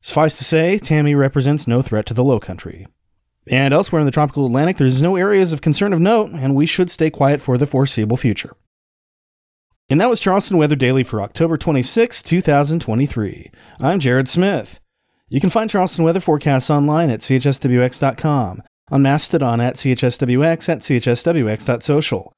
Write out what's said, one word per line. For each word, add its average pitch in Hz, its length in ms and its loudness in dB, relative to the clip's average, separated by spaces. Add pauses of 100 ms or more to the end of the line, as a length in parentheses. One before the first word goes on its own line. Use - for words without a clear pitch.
Suffice 156 360 0
to - 80 -6
say, 170 340 0
Tammy 151 340 2
represents 143 540 0
no 120 140 2
threat 107 240 -2
to - 80 -8
the 123 100 0
low 127 160 2
country. - 480 -14 (640)
And 139 220 2
elsewhere 170 280 0
in 147 40 2
the 135 60 2
tropical 143 340 0
Atlantic, 143 320 0
there's 131 240 2
no 180 140 2
areas 190 380 2
of 147 80 -8
concern 196 300 0
of 170 80 0
note, 214 320 2
and 139 220 -2
we 143 140 2
should 175 240 -2
stay 156 180 0
quiet 143 320 0
for 123 160 -2
the 139 80 0
foreseeable 127 520 0
future. - 380 -4 (1300)
And 139 100 2
that 233 100 2
was 233 100 0
Charleston 190 380 0
Weather 151 180 2
Daily 131 280 2
for 110 160 -6
October 160 380 -2
twenty-sixth, 170 680 -2
two 175 180 0
thousand 147 400 2
twenty-three. 113 680 -4 (300)
I'm 170 200 0
Jared 131 300 0
Smith. 180 500 -2 (500)
You 143 120 -2
can 185 80 2
find 220 180 0
Charleston 180 380 0
weather 170 140 2
forecasts 147 500 0
online 151 400 2
at 113 140 -4
C 131 140 0
H 123 100 0
S 135 100 0
W 123 240 2
X 127 160 0
dot 135 200 -2
com, 120 440 -2 (300)
on 139 100 2
Mastodon 135 600 0
at 123 160 -2
C 131 160 0
H 123 100 -2
S 123 160 0
W 127 260 2
X, 165 240 0
at 165 140 -2
C 135 140 0
H 117 100 -2
S 120 160 0
W 160 260 0
X 107 160 -6
dot 120 160 -2
social 147 560 -2